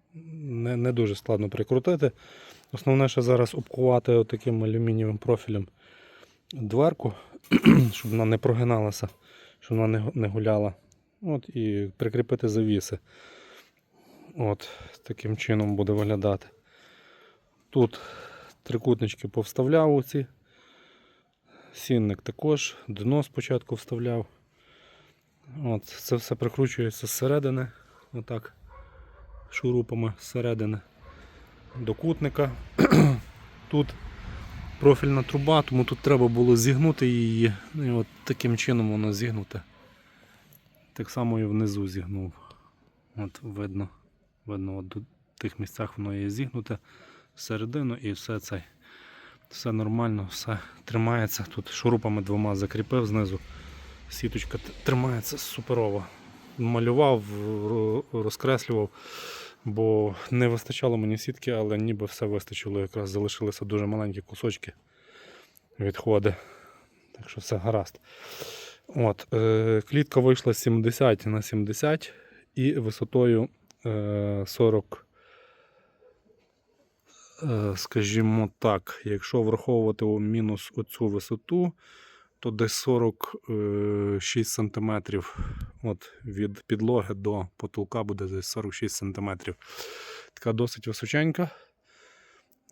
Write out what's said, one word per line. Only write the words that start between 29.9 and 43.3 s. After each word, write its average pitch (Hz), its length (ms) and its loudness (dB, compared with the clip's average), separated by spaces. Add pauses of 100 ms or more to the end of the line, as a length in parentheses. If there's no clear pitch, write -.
зсередини 110 600 -2 (1000)
до 113 140 -4
кутника. 147 580 -2 (260)
<clears throat> - 920 4
Тут 147 180 2 (920)
профільна 139 440 6
труба, 147 380 4
тому 127 240 2
тут - 140 -4
треба 131 280 6
було 120 300 6
зігнути 135 500 4
її. 113 460 4 (200)
Ну, 151 120 -4
і 123 60 0
от 113 160 0 (160)
таким 120 340 0
чином 113 340 2
воно 107 220 0
зігнуте. 104 480 -6 (1300)
Так - 160 -10
само 117 300 -2
і 110 60 0
внизу 104 420 0
зігнув. 92 460 -8 (800)
От 101 260 -10